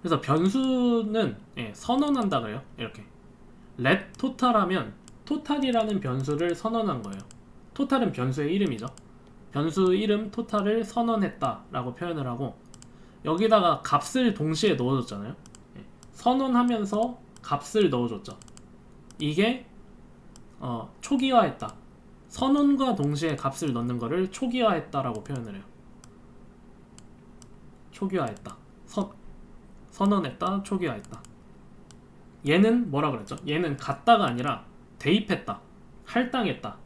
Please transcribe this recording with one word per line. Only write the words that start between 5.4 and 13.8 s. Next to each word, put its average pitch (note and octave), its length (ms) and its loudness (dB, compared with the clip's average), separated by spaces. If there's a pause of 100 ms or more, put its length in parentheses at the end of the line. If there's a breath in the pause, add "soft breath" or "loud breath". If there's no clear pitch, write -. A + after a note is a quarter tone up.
변수를 C#3+ 540 -2
선언한 G#3+ 480 0
거예요. G2 160 -8 (560)
토탈은 B3 380 2
변수의 C#3 420 0
이름이죠. C3 320 0 (640)
변수 F3 440 2
이름 G#3 360 0
토탈을 A3 540 0
선언했다라고 D3+ 1080 -2
표현을 D#3+ 320 -4
하고 A#2+ 300 -6 (680 loud breath)
여기다가 F3+ 580 4